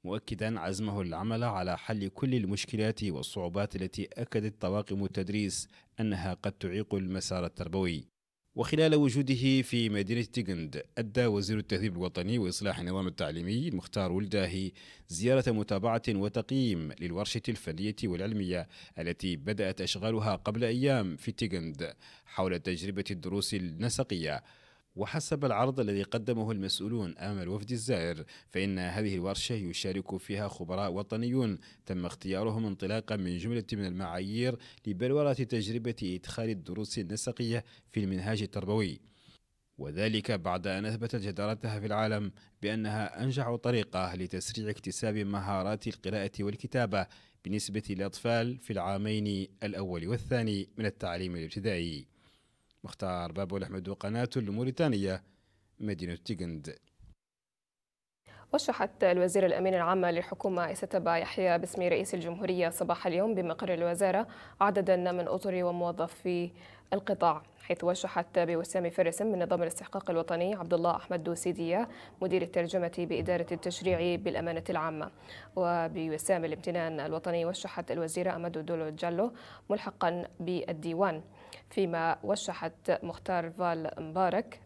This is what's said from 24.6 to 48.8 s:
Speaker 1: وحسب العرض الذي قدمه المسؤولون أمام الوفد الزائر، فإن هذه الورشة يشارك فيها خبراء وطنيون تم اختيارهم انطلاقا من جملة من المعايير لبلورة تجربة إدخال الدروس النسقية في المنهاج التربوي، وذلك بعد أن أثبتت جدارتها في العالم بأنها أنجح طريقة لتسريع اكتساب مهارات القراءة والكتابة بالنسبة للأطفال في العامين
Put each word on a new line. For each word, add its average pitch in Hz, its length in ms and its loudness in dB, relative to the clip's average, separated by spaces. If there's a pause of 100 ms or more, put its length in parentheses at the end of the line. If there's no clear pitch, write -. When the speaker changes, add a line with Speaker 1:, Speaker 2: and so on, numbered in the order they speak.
Speaker 1:
وحسب 143 480 -2
العرض 127 360 2
الذي 101 220 2
قدمه 113 500 0
المسؤولون 98 680 -2
أمام 98 200 -4
الوفد 104 320 -4
الزائر، 90 540 0 (240)
فإن 95 300 0
هذه 95 360 0
الورشة 95 380 -2
يشارك 95 640 -2
فيها 101 320 -4
خبراء 92 440 -2
وطنيون 113 680 0 (280)
تم 90 200 -2
اختيارهم 107 600 -2
انطلاقا 104 500 -2
من 87 220 -2
جملة 113 340 -2
من 101 140 -2
المعايير 95 680 -2 (300)
لبلورة 127 460 2
تجربة 113 680 0
إدخال 98 480 -4
الدروس 98 480 -4
النسقية 113 680 -2 (280)
في 117 80 2
المنهاج 98 420 0
التربوي، 98 580 0 (760)
وذلك 104 520 0
بعد 92 360 0
أن 98 200 0
أثبتت 113 340 -2
جدارتها 104 600 -2
في 107 60 -4
العالم 104 460 0 (300)
بأنها 107 600 -2
أنجح 127 300 0
طريقة 98 600 0
لتسريع 92 560 -4
اكتساب 104 460 -2
مهارات 101 720 0
القراءة 101 540 -4
والكتابة 104 640 0 (380)
بالنسبة 101 460 -2
للأطفال 117 680 0
في - 140 -8
العامين 98 760 0 (160)